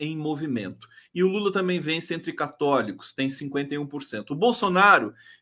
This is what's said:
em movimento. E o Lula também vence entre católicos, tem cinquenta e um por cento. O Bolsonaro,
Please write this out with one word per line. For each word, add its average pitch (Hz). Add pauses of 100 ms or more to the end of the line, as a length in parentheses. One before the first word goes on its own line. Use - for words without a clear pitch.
em 156
movimento. 143 (260)
E 175
o 185
Lula 202
também 185
vence 160
entre 165
católicos, 139
tem 135
cinquenta 139
e 147
um 147
por 139
cento. 107
O 143
Bolsonaro, 185 (300)